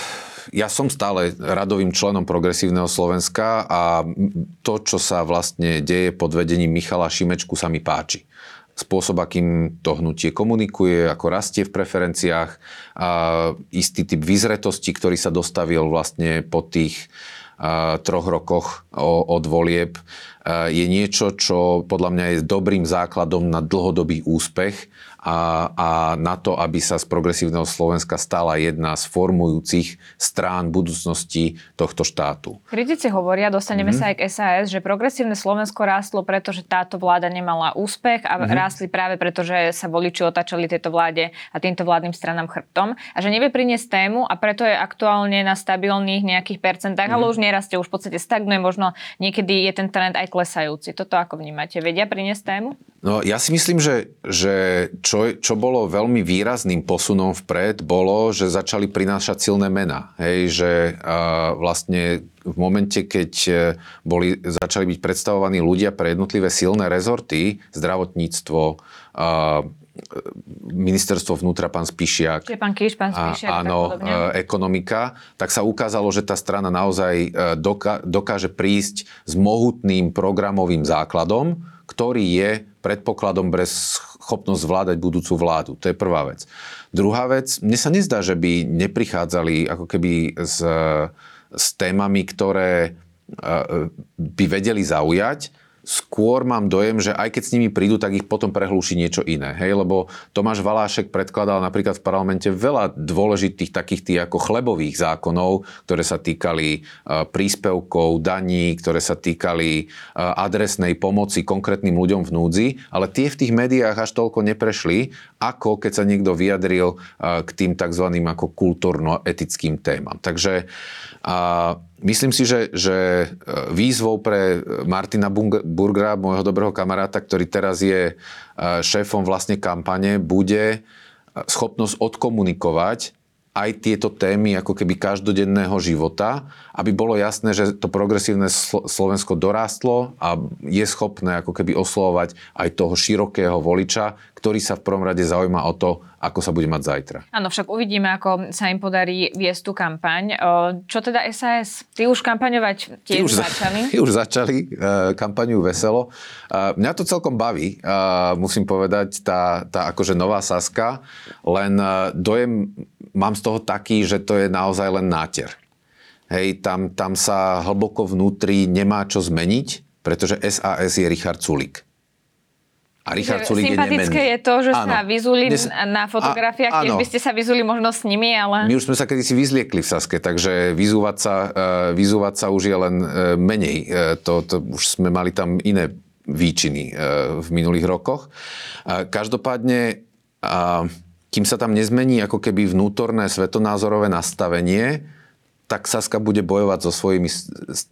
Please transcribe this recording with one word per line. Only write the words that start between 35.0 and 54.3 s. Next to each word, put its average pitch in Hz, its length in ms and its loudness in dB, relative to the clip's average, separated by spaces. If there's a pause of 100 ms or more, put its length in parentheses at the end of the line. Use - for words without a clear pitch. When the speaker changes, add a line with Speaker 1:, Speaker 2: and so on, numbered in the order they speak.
Speaker 2:
Slovensko 208 480 -2
rástlo, 196 400 0
pretože 190 400 -4
táto 180 320 -2
vláda 175 320 2
nemala 170 480 -2
úspech 226 480 0
a - 80 0
Speaker 1:
Mhm. 180 160 -2
Speaker 2:
rástli 185 400 0
práve 185 240 0
preto, 175 320 -2
že 175 240 2
sa 175 160 -6
voliči 175 400 0
otáčali 170 400 0
tejto 165 240 -2
vláde 165 400 0
a - 320 -14
týmto 180 240 -2
vládnym 170 240 2
stranám 165 400 -6
chrbtom 208 480 -4
a - 240 -10
že 202 80 0
nevie 240 240 2
priniesť 240 400 0
tému 202 320 0
a - 80 -2
preto 214 320 0
je 214 80 4
aktuálne 202 720 2
na 190 80 2
stabilných 196 720 0
nejakých 185 320 -2
percentách, 185 480 -2
Speaker 1:
Mhm. 220 80 0
Speaker 2:
ale 233 160 2
už 226 80 -2
nerastie, 196 400 0
už 175 80 -2
v - 80 -6
podstate 185 240 -6
stagnuje, 202 400 0
možno 185 320 0 (320)
niekedy 190 480 2
je - 80 0
ten 196 80 -2
trend 185 320 0
aj 185 160 -6
klesajúci. 160 640 -4
Toto 185 160 -4
ako 175 240 -2
vnímate? 151 400 -8
Vedia 170 320 -2
priniesť 202 320 -4
tému? 214 320 -6 (280)
Speaker 1:
No, 104 160 2
ja 101 240 2
si - 80 0
myslím, 165 320 2
že, 135 400 0
že 95 640 2 (160)